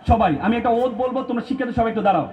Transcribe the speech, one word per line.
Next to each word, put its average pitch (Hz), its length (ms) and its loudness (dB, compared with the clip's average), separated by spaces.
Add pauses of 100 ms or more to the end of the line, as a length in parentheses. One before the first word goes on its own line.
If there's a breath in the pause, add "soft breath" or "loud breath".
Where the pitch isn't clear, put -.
সবাই, 208 340 4
আমি 226 160 2
একটা 240 120 0
ওয়াদ 240 280 2
বলবো, 254 260 -4
তোমরা 233 240 -4
শিক্ষার্থী 262 280 -4
সবাই 226 140 2
একটু 220 120 -4
দাঁড়াও 180 320 2